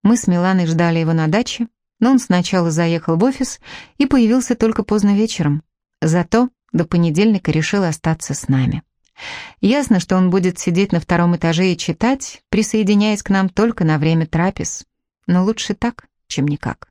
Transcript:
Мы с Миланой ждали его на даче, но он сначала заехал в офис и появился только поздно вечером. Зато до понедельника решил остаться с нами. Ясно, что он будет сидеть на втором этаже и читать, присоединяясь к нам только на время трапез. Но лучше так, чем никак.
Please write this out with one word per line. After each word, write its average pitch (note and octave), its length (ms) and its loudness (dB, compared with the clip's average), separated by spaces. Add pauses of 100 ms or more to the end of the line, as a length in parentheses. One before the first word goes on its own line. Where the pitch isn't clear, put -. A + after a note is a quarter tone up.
Мы A3+ 140 4
с - 120 -2
Миланой F3+ 380 0
ждали E3 340 0
его D#3+ 120 -2
на D#3+ 140 0
даче, A3+ 400 -2 (320)
но A#3+ 140 2
он B3+ 60 4
сначала F3+ 520 0
заехал E3 460 0
в F#3+ 80 2
офис C4 340 -2 (400)
и C#4 80 2
появился A#3+ 480 2
только A3+ 300 0
поздно G3+ 320 2
вечером. D#3 480 0 (360)
Зато F3+ 480 2 (240)
до D#3+ 120 0
понедельника F3 680 0
решил D#3 320 0
остаться D#3+ 520 -4
с - 140 -10
нами. C3 360 0 (760)
Ясно, A#3 380 2
что F#3 180 0
он F#3 140 2
будет F3+ 280 0
сидеть F#3 340 0
на E3+ 80 0
втором F3 360 0
этаже E3 360 0
и E3 40 -2
читать, - 760 -4
присоединяясь G#3 720 0
к - 80 -10
нам F#3+ 180 2
только G#3+ 360 0
на D#3 140 2
время D#3+ 280 2
трапез. - 600 -4 (400)
Но F3+ 180 2
лучше G#3+ 300 -4
так, - 320 -6 (220)
чем C#3+ 180 -2
никак. - 440 -6